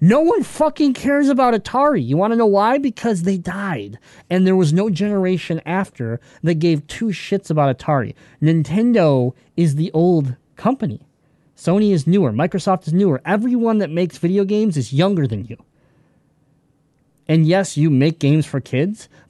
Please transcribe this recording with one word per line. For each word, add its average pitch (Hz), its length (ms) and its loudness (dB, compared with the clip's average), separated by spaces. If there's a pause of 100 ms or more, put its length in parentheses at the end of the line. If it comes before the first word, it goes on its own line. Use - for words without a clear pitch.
No 214 200 4
one 339 240 2
fucking 294 500 0
cares 285 340 0
about 254 240 2
Atari. 240 540 0
You 135 100 0
wanna 214 200 0
know 233 100 2
why? 208 320 2
Because 226 460 -2
they 196 120 0
died. 175 640 -8 (320)
And 185 160 2
there 190 80 4
was 175 180 2
no 196 160 2
generation 185 800 -2
after 147 540 -6 (240)
that 170 160 2
gave 160 260 0
two - 200 -6
shits 196 440 -4
about 143 260 0
Atari. 139 380 -2 (260)
Nintendo 160 960 2 (220)
is 165 180 2
the 156 180 -2
old 160 440 2 (180)
company. 208 460 -4 (560)
Sony 202 340 0
is 170 160 0
newer. 165 260 2
Microsoft 175 540 -2
is 151 80 -4
newer. 180 320 2
Everyone 226 520 0
that 170 120 -2
makes 170 280 -4
video 190 260 0
games 208 320 0
is 127 160 -4
younger 170 340 0
than 110 200 -6
you. 117 100 -16 (1700)
And 160 180 4
yes, 180 300 0
you 151 140 2
make 147 280 2
games 147 280 2
for 139 140 -6
kids, 170 480 -6 (220)